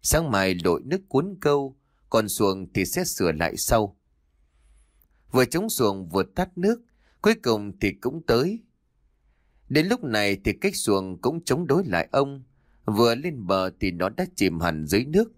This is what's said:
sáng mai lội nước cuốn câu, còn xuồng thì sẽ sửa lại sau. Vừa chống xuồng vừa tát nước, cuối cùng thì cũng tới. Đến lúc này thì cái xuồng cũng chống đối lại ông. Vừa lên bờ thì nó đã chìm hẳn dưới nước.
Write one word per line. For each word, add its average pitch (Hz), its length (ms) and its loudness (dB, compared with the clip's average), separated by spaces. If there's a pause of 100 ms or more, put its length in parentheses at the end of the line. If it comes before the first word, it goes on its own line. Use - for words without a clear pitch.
sáng 156 280 0
mai 95 240 2 (100)
lội 87 200 2
nước 185 240 -4
cuốn 175 320 0
câu, 143 360 0 (340)
còn 110 180 2
xuồng 95 440 -2
thì 98 120 0
sẽ 180 200 -4
sửa 85 280 0
lại 78 240 -2
sau. 110 400 0 (1300)
Vừa 127 140 2
chống 180 260 -4
xuồng 98 380 -2
vừa 95 140 0
tát - 360 -4
nước, 220 240 0 (400)
cuối 220 120 4
cùng 107 460 -2
thì 98 120 0
cũng 151 340 -8
tới. 156 360 0 (1040)
Đến 156 180 2
lúc 233 180 -2
này 104 400 0
thì 107 80 0
cái - 200 -2
xuồng 95 480 0
cũng 165 240 -2
chống 160 220 0
đối 160 180 2
lại 87 260 -2
ông. 139 320 -2 (420)
Vừa 117 300 4
lên 135 320 -6
bờ 95 240 0 (100)
thì 95 100 0
nó 87 180 -2
đã 185 260 -4
chìm 85 260 0
hẳn 80 260 -2
dưới 101 180 2
nước. 196 340 0